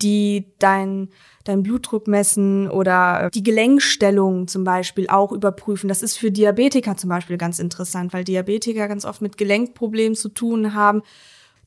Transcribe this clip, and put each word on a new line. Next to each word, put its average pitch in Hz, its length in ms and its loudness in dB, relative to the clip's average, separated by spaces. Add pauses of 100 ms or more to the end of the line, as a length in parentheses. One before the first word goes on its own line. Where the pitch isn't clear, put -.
die 208 460 0 (100)
dein, 196 520 0 (340)
deinen 196 200 0
Blutdruck 220 440 -4
messen 196 600 2
oder 185 640 2
die 202 120 -4
Gelenkstellung 202 1040 2
zum 190 160 -6
Beispiel 185 440 -2
auch 196 240 2
überprüfen. 202 560 -4
Das 190 160 -2
ist 220 140 -4
für 226 140 0
Diabetiker 208 640 2
zum 180 140 -6
Beispiel 175 260 -4
ganz 170 220 -4
interessant, 180 540 -6
weil 180 100 -4
Diabetiker 208 640 -4
ganz 202 180 -8
oft 202 160 -10
mit 202 160 -6
Gelenkproblemen 220 800 -2
zu 214 140 -8
tun 220 440 -2
haben, 208 300 2 (640)